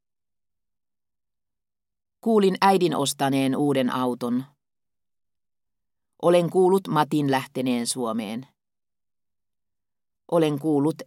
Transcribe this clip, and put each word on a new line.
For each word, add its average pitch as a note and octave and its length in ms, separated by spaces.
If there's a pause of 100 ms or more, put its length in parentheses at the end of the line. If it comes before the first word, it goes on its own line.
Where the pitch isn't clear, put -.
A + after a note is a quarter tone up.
(2250)
Kuulin G3+ 400
äidin F#3 360
ostaneen C3+ 600
uuden C3+ 380
auton. B2 500 (1800)
Olen F3 280
kuullut F#3+ 380
Matin D3+ 420
lähteneen C3 560
Suomeen. A2+ 600 (1900)
Olen D3+ 260
kuullut, D3+ 380 (100)